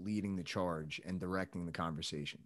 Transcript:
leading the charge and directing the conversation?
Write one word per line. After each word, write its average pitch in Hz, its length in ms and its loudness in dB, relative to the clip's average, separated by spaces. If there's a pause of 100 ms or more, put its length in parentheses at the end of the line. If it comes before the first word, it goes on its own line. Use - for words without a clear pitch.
leading 101 320 2
the 90 80 0
charge 80 640 0
and 92 140 0
directing 90 440 0
the 85 60 -4
conversation? 80 760 -2